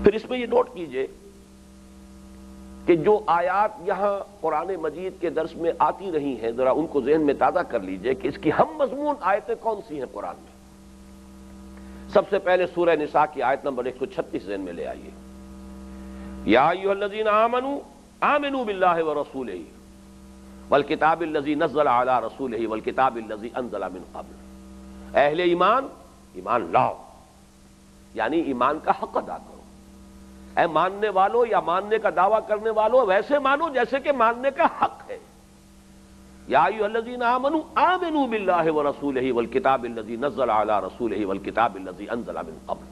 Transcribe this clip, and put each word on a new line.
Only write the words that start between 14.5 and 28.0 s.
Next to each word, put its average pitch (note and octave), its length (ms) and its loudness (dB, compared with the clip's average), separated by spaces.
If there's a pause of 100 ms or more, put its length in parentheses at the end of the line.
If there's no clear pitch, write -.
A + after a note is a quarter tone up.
میں F2+ 120 -8
لے D#2+ 140 -8
آئیے۔ B1+ 240 -12 (1300)
یا B2 240 6
ایھا F#3+ 220 0
الذین G3+ 380 -2
آمنوا B3 500 2 (420)
آمنوا C4+ 440 0
باللہ F#3 380 2
ورسولہ C#3 500 -4 (1160)
والکتاب D#3 520 4
الذی D3+ 340 -2
نزل D3 320 2
علی B2 400 2
رسولہ A#2 420 -4
والکتاب A2 480 0
الذی A2 380 -10
انزل A2+ 260 -6
من F#2 220 -8 (100)
قبل۔ - 220 -14 (840)
اے C#3 80 6
اہل D#3 140 0
ایمان، F3+ 460 4 (480)
ایمان F#2+ 380 -2
لاؤ، A#2 300 2 (1120)